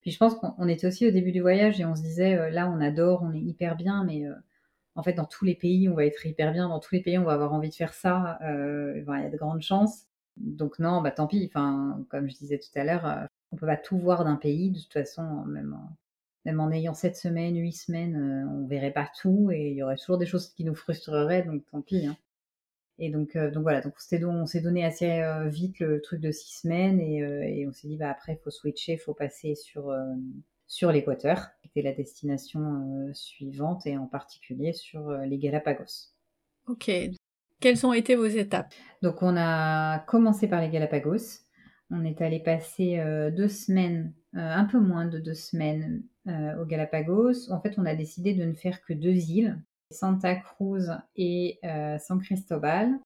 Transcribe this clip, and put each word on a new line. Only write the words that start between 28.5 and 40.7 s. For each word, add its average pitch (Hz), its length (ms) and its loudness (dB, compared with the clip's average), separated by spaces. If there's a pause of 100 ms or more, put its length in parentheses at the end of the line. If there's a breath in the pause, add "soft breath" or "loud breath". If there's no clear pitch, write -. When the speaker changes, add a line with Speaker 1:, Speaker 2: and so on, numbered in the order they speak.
Speaker 1:
switcher, - 460 -4
faut 156 160 -8
passer 147 420 -4
sur, 143 360 -10
euh, 131 240 -4 (520)
sur - 240 2
l'Équateur, 147 580 2 (120)
qui - 80 -20
était 147 140 -4
la 139 100 -2
destination, 143 680 -6
euh, 135 500 -6
suivante 143 760 -8
et 139 120 -4
en 131 80 -6
particulier 139 640 -8
sur, 151 380 -10
euh, 139 160 -4
les 139 100 -2
Galapagos. 147 800 -4 (540)
Speaker 2:
Ok. 233 220 -4 (720)
Quelles 247 260 6
ont 254 60 4
été 233 240 4
vos 233 80 2
étapes ? 208 480 0 (300 loud breath)
Speaker 1:
Donc 175 200 0
on 180 140 4
a 160 720 2
commencé 220 420 4
par 175 140 2
les 160 80 0